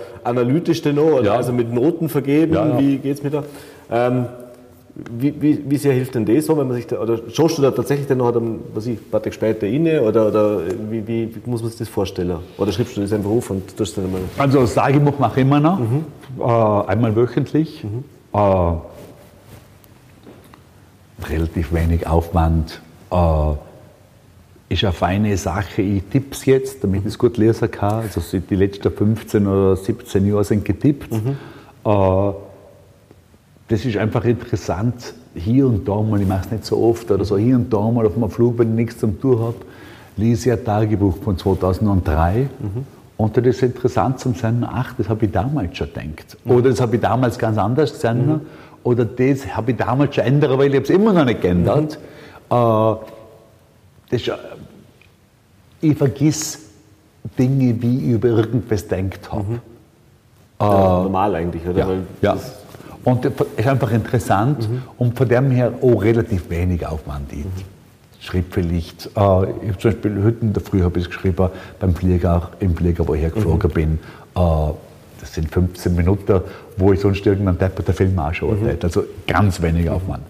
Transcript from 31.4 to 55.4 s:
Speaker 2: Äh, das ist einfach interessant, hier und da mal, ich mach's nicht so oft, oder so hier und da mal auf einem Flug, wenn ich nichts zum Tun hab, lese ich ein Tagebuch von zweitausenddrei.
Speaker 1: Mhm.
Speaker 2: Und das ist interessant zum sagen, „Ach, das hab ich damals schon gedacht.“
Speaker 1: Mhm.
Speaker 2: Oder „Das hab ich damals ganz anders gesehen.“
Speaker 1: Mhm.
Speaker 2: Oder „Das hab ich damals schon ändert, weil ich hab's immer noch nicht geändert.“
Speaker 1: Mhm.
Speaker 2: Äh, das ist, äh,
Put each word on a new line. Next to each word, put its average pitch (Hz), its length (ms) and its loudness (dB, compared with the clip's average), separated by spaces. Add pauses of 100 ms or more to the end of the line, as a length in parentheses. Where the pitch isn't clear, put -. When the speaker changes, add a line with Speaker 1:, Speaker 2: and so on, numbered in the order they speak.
Speaker 2:
Äh, 98 460 2 (1400)
das 110 180 0
ist 107 120 -2
einfach 107 280 0
interessant, 117 880 -2 (200)
hier 113 320 2
und 110 220 0
da 104 140 0
mal, 107 200 0
ich 101 60 0
mach's 95 240 -2
nicht 107 140 -6
so 107 120 -2
oft, 113 320 2
oder 95 140 2
so 98 140 0
hier 120 180 4
und 117 160 0
da 107 80 2 (100)
mal 117 160 2
auf 92 120 0
einem 117 120 0
Flug, 120 280 2
wenn 117 140 2
ich 113 40 0
nichts 113 240 -2
zum 110 200 -2
Tun 127 200 2
hab, 117 160 -4 (640)
lese 113 320 2
ich 113 100 2
ein - 60 -12
Tagebuch 104 580 2
von 98 140 -2
zweitausenddrei. 92 1120 0 (120)
Speaker 1:
Mhm. 110 260 -8 (360)
Speaker 2:
Und 107 160 0
das 120 80 2
ist 127 160 2
interessant 123 580 -2
zum 127 140 -2
sagen, 120 340 -2
„Ach, - 300 -6
das 98 100 -4
hab 110 140 -2
ich 101 100 0
damals 98 460 -2
schon - 100 -6
gedacht.“ - 560 -14
Speaker 1:
Mhm. - 80 -2
Speaker 2:
Oder 123 200 6
„Das 110 100 0
hab 113 120 2
ich 120 60 2
damals 113 380 0
ganz 107 200 0
anders 123 360 0
gesehen.“ 120 320 0
Speaker 1:
Mhm. 156 160 0 (420)
Speaker 2:
Oder 120 220 2
„Das 127 500 -2
hab 113 140 -2
ich 120 80 -2
damals 127 380 0
schon 131 80 2
ändert, 135 340 2
weil 139 120 4
ich 139 80 2
hab's 135 120 0
immer 196 240 4
noch 165 120 4
nicht 110 160 0
geändert.“ 98 580 2 (500)
Speaker 1:
Mhm. 113 80 0
Speaker 2:
Äh, 110 380 4 (1120)
das 123 120 0
ist, - 60 -8
äh, 113 60 -4 (1500)